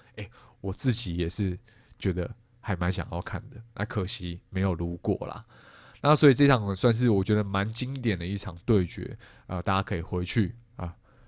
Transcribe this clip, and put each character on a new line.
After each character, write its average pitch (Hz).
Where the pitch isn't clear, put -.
哎， 107
我 95
自 123
己 87
也 85
是 92
觉 95
得 87
还 95
蛮 87
想 90
要 87
看 -
的， -
那 104
可 104
惜 87
没 92
有 95
如 87
果 -
啦。 -
那 147
所 147
以 131
这 139
场 110
算 117
是 120
我 98
觉 107
得 107
蛮 98
经 131
典 110
的 85
一 98
场 87
对 101
决， -
呃， 90
大 98
家 98
可 92
以 85
回 90
去 92
啊， 85